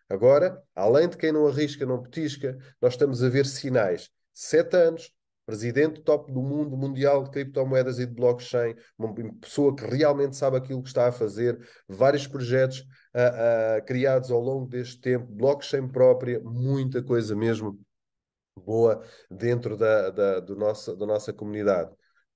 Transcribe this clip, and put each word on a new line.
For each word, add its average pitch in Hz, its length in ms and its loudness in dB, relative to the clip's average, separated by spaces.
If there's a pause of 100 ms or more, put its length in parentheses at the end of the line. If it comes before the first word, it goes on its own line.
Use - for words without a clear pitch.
Agora, 139 520 4 (160)
além 120 340 4
de - 80 -12
quem 160 140 0
não 151 160 4
arrisca, 143 380 -2
não 127 160 -4
petisca, 139 560 -8 (240)
nós 123 120 4
estamos 127 300 0
a 131 60 4
ver 135 160 4
sinais, 120 640 0 (300)
sete 170 380 2
anos, 165 340 2 (340)
presidente 120 560 0
top 147 300 0
do 127 100 -4
mundo 139 360 -4
mundial 139 460 2
de 135 80 -12
criptomoedas 131 680 -2
e 127 60 -4
de 120 80 -8
blockchain, 120 600 0 (240)
uma 110 160 -6 (280)
pessoa 143 340 0
que 131 80 -12
realmente 139 540 0
sabe 131 180 0
aquilo 131 260 -4
que 127 60 -14
está 123 200 2
a 123 40 2
fazer, 120 480 -2 (300)
vários 135 360 2
projetos, 131 600 -2 (280)
ah, 117 640 2
ah, 107 60 0
criados 127 500 0
ao 120 80 2
longo 131 260 -4
deste 123 360 -10
tempo, 123 240 -2
blockchain 131 640 -2
própria, 127 500 4
muita 127 640 -4
coisa 117 320 -2
mesmo 107 420 -2 (760)
boa 110 480 0 (260)
dentro 117 460 -4
da, 107 340 2
da, 95 300 0
do 92 160 -10
nosso, 104 400 -4
da 98 100 -6
nossa 107 280 -4
comunidade. 101 580 -2 (440)